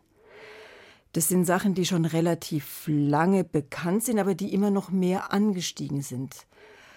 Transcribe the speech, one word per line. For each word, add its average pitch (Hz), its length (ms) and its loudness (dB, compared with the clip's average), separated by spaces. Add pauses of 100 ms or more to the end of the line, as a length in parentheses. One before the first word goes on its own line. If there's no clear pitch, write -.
(1120)
Das - 160 0
sind 180 160 4
Sachen, 185 280 2
die 175 120 0
schon 170 200 2
relativ 165 840 -2
lange 151 560 4
bekannt 170 600 -2
sind, 220 160 0
aber 190 160 0
die 190 180 -6
immer 202 180 2
noch 190 200 -2
mehr 185 400 0
angestiegen 175 720 0
sind. 131 440 -10 (520)